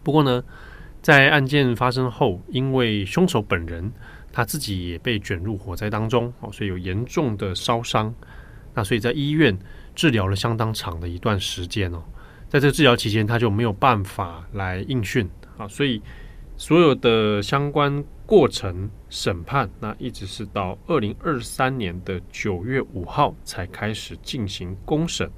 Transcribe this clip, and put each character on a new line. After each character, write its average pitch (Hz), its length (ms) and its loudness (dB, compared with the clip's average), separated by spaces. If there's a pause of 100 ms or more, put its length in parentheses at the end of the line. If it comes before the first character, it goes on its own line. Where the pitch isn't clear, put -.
不 - 80 -2
过 147 140 6
呢， 123 180 4 (600)
在 139 280 8
案 147 160 6
件 131 300 4
发 127 160 2
生 127 180 0
后， 110 380 0
因 131 240 -2
为 110 340 2
凶 175 220 2
手 117 140 2
本 90 240 -2
人 85 260 -6 (400)
他 117 140 0
自 131 120 -6
己 95 300 -4
也 85 120 -6
被 117 200 -2
卷 98 200 -4
入 98 180 -4
火 98 180 -8
灾 107 140 -4
当 107 180 -2
中， 120 320 2
哦， 110 140 -12
所 - 120 -6
以 101 40 -2
有 90 80 -4
严 92 280 -2
重 127 300 0
的 101 180 -4
烧 117 300 -2
伤。 110 320 0 (580)
那 120 80 -2
所 107 140 0
以 110 60 0
在 120 100 0
医 143 200 0
院 143 280 4 (340)
治 160 180 4
疗 104 160 4
了 98 60 2
相 113 220 0
当 110 180 0
长 87 240 -6
的 85 120 -6
一 87 100 -8
段 107 180 2
时 92 300 -4
间 90 260 -2
哦。 85 80 -8 (460)
在 - 100 0
这 139 100 4
个 139 40 6
治 156 120 2
疗 123 120 8
期 113 140 -2
间， 107 180 2
他 117 100 2
就 117 120 4
没 101 140 2
有 113 100 2
办 110 300 4
法 85 500 -6
来 92 340 -4
应 127 160 0
讯 98 260 0 (280)
啊， 110 100 -10
所 143 180 -2
以 120 160 -2 (560)
所 156 220 4
有 156 160 8
的 107 460 4
相 143 300 0
关 143 320 2 (220)
过 180 220 8
程、 92 420 -4 (200)
审 92 340 -4
判， 127 260 -2 (100)
那 110 180 -8
一 131 140 -8
直 104 140 -12
是 104 220 -10
到 95 300 -4 (100)
二 151 120 2
零 104 200 -2
二 147 200 -2
三 131 380 -2
年 90 260 -4
的 95 260 -6
九 95 360 -4
月 131 160 -2
五 - 240 -8
号 143 280 0 (120)
才 - 220 -8
开 107 260 -6
始 92 280 -10
进 113 260 -6
行 95 280 -8 (100)
公 151 220 0
审。 - 300 -4